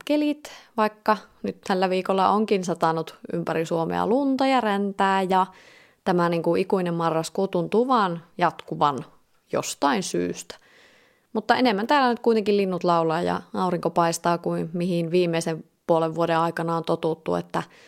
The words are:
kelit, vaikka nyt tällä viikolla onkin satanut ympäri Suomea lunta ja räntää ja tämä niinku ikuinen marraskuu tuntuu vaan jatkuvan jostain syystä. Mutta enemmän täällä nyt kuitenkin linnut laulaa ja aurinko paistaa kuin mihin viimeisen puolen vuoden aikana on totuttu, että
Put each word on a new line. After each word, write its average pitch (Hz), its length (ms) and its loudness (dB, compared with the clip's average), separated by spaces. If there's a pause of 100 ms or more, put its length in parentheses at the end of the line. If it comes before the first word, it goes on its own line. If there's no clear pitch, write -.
kelit, 294 460 -2 (260)
vaikka 214 400 0 (260)
nyt 190 240 -8
tällä 185 240 0
viikolla 185 380 2
onkin 202 360 2
satanut 165 540 -2 (140)
ympäri 165 340 -2
Suomea 175 400 -2
lunta 269 400 0
ja 262 140 2
räntää 196 640 0
ja 185 240 2 (580)
tämä 175 240 2
niinku 170 280 0
ikuinen 185 380 0
marraskuu 165 540 -2
tuntuu 190 400 0
vaan 190 340 0 (160)
jatkuvan 156 680 0 (480)
jostain - 500 -2
syystä. - 540 -6 (760)
Mutta 220 240 0
enemmän 226 300 0
täällä 277 220 4
nyt 233 100 0
kuitenkin 214 380 2
linnut 185 280 0
laulaa 165 380 2
ja 180 180 -2 (140)
aurinko 180 360 -2
paistaa 170 480 0
kuin 170 340 -4
mihin 175 380 -2
viimeisen 165 540 0 (220)
puolen 165 280 2
vuoden 165 240 2
aikana 170 380 -2
on 165 80 -4
totuttu, 165 500 -2
että 170 280 -4 (260)